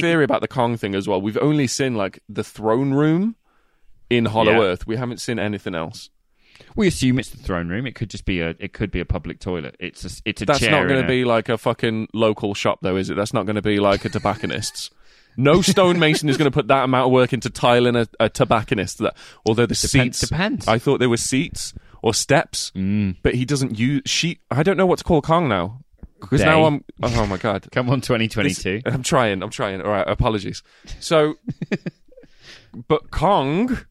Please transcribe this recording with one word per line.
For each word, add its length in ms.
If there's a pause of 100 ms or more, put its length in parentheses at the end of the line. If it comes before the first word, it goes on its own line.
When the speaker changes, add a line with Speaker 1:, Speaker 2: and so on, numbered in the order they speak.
Speaker 1:
theory 240
about 160
the 60
Kong 300
thing 160
as 140
well. 140
We've 160
only 300
seen, 280
like, 240 (100)
the 140
throne 500
room 420 (760)
in 160
Hollow 340
Speaker 2:
Yeah. 60
Speaker 1:
Earth. 200
We 120
haven't 240
seen 180
anything 360
else. 340 (680)
Speaker 2:
We 120
assume 320
it's 100
the 80
throne 320
room. 180
It 80
could 140
just 160
be 160
a, 180
it 140
could 180
be 80
a 60
public 340
toilet. 400
It's 260
a, 200
it's 160
a 40
Speaker 1:
That's 140
Speaker 2:
chair 120
Speaker 1:
not 160
gonna 120
Speaker 2:
in 60
a 20
Speaker 1:
be, 180
like, 240
a 80
fucking 560
local 400
shop, 300
though, 140
is 120
it? 60
That's 180
not 140
gonna 160
be, 160
like, 260
a 40
tobacconist's. 840 (480)
No 220
stonemason 680
is 80
gonna 120
put 200
that 140
amount 240
of 40
work 200
into 200
tiling 440
a, 120 (120)
a 80
tobacconist. 680
That, 180 (300)
although 220
the 80
Speaker 2:
Depends, 420
Speaker 1:
seats, 120
Speaker 2:
depends. 380
Speaker 1:
I 120
thought 200
they 60
were 120
seats 580 (260)
or 140
steps, 600
Speaker 2:
Mm. 460
Speaker 1:
but 140
he 100
doesn't 320
use 300
sheet. 320 (100)
I 140
don't 140
know 100
what 100
to 60
call 180
Kong 260
now. 340 (400)
'Cause 200
now 200
Speaker 2:
They. 160
Speaker 1:
I'm, 60 (200)
oh 240
my 100
God. 300
Speaker 2:
<laughs> 40
Come 200
on, 80
Speaker 1:
This, 80
Speaker 2:
twenty 200
twenty-two. 600
Speaker 1:
I'm 160
trying. 400
I'm 80
trying. 320
All 80
right. 160
Apologies. 560 (360)
So, 360 (720)
Speaker 2:
<laughs> 800
Speaker 1:
but 240
Kong 640 (140)